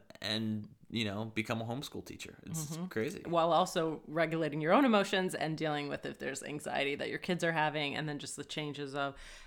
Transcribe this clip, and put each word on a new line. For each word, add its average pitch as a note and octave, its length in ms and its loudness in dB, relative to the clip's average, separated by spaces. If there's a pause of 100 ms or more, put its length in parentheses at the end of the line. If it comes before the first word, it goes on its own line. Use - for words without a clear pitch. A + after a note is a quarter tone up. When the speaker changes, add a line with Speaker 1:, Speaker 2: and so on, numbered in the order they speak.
(220)
Speaker 1:
and, G#2+ 460 -2 (220)
you A2+ 160 0
know, G#2+ 300 -4
become A2+ 260 0
a A2+ 40 -6
homeschool A#2+ 400 -6
teacher. - 300 -12 (120)
It's E3 180 -4
Speaker 2:
Mm-hmm. D#3+ 220 -6
Speaker 1:
crazy. D3 380 -2
Speaker 2:
While E3 260 4
also E3 560 4
regulating D#3+ 540 0
your D#3+ 120 6
own G#3+ 120 8
emotions G3 500 4
and D#3 220 -2
dealing D3 320 -2
with C#3+ 160 -6
if C#3+ 120 -6
there's C3+ 260 -6
anxiety C#3+ 520 -2
that C#3 140 -4
your D3+ 100 -4
kids F3+ 240 0
are E3 80 4
having, D3+ 440 2
and D3+ 140 -2
then D3 100 -4
just - 160 -10
the D3 80 -6
changes C#3+ 520 -6
of C#3 200 -2 (320)